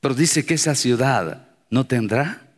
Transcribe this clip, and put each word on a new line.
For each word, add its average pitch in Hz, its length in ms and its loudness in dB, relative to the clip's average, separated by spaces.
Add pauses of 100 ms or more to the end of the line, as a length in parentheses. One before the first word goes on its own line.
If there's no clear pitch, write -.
Pero 135 120 0
dice 151 320 0
que 165 100 0
esa 151 200 0
ciudad 120 720 0 (220)
no 127 160 0
tendrá 127 560 -2 (160)